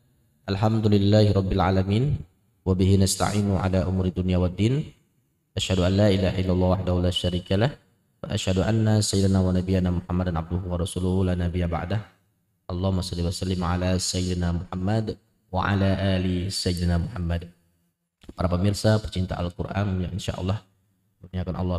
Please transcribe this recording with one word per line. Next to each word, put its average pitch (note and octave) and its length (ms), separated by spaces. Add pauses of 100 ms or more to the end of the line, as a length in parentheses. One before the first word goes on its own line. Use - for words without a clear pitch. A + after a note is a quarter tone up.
(440)
Alhamdulillahi G#2 880
rabbil F#2+ 320
alamin. G2 560 (400)
Wa F#2 160
bihi F#2+ 240
nasta'inu G2 560
ala F#2 320
umuri F#2 240
dunya F#2 240
waddin. G2 560 (640)
Asyhadu F#2 320
an F#2+ 80
la G2+ 160
ilaha F#2 240
illallah F#2 400
wahdahu F2+ 240
la F2+ 80
syarikalah. F#2 640 (480)
Wa - 160
asyhadu F#2+ 240
anna G#2+ 400
sayyidina G2 400
wa F#2 80
nabiyyana F2+ 480
Muhammadan F2 400
abduhu F2 320
wa F2 80
rasuluhu F2+ 480
la F2+ 80
nabiyya F2 400
ba'dah. F2 320 (640)
Allahumma F2+ 320
salli E2+ 240
wa E2+ 80
sallim F#2 320
ala F2+ 320
sayyidina F2+ 640
Muhammad G#2 560 (320)
wa F#2 160
ala F#2+ 560
ali F#2 320
sayyidina F2 480
Muhammad. E2+ 480 (880)
Para F2+ 160
pemirsa G2+ 480
pecinta - 400
Al-Quran F#2 640
yang F2 80
insyaallah F#2 480 (680)
muliakan F2+ 320
Allah F2+ 200